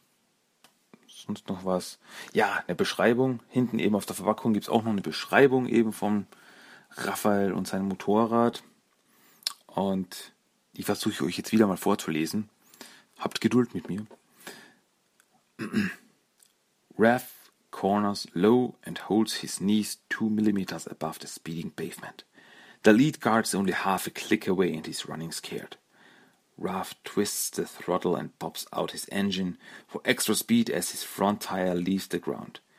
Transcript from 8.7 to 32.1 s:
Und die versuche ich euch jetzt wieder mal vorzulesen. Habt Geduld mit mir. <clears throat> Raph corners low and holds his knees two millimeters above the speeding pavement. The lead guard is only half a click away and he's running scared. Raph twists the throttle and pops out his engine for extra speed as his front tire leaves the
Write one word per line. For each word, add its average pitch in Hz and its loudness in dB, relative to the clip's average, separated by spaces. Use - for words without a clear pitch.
Und 95 -4
die 107 -10
versuche 104 -2
ich - -6
euch - -2
jetzt - -6
wieder 110 8
mal 92 2
vorzulesen. 98 -2
Habt - -4
Geduld 117 2
mit 90 -8
mir. 104 -6
<clears throat> 104 -2
Raph 120 4
corners 101 0
low 117 4
and 87 -10
holds 107 0
his - -8
knees 104 0
two 110 -2
millimeters 101 0
above - -8
the - -14
speeding 80 -10
pavement. - -12
The 107 10
lead 139 6
guard 110 4
is - -2
only 95 0
half 95 -2
a - -6
click - -2
away 90 2
and 78 -8
he's - -10
running 80 -8
scared. - -10
Raph 92 -6
twists - -2
the - -4
throttle - -2
and - -8
pops - -8
out 82 -2
his - -10
engine 95 -2
for - -10
extra 113 2
speed 117 2
as - -2
his - -10
front 101 0
tire 92 -2
leaves 92 -2
the - -4